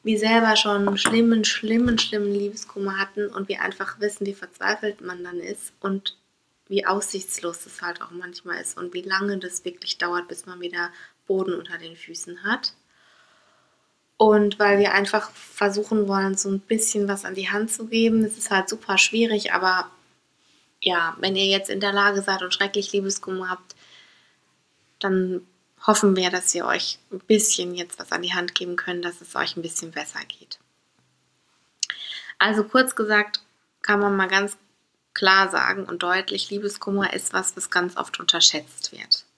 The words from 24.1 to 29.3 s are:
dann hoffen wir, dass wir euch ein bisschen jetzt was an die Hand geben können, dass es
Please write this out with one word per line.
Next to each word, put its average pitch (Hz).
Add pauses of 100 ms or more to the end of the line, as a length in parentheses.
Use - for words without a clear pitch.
dann 185 (460)
hoffen 202
wir, 185
dass 180
wir 175
euch - (100)
ein 190
bisschen 190
jetzt 175
was -
an 170
die 175
Hand 175
geben 180
können, 175
dass 175
es -